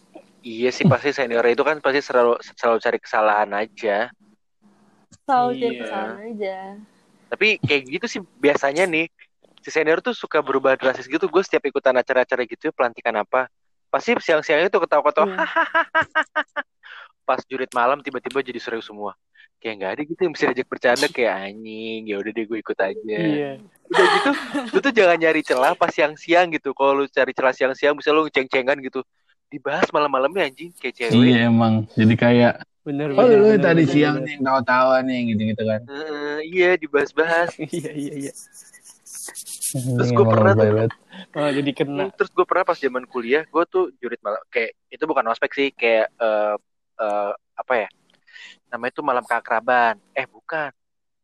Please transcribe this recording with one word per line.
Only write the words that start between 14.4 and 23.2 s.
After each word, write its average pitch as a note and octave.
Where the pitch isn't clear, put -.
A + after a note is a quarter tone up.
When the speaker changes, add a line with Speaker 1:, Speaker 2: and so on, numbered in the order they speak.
Speaker 1:
itu G3
ketawa-ketawa. D3+
Speaker 2:
Iya. F#3+
Speaker 1:
<laughs> D#4
Pas B2+
jurit B2+
malam C3
tiba-tiba B2+
jadi B2
serius A2+
semua. G#2
Kayak A2
nggak F#2+
ada C#3
gitu D#3
yang E3
bisa -
diajak B2+
bercanda, B2+
kayak, A2+
"Anjing, A2
ya G#2
udah G#2
deh A2
gue A2
ikut G#2
aja." G#2+
Speaker 3:
Iya. C#3+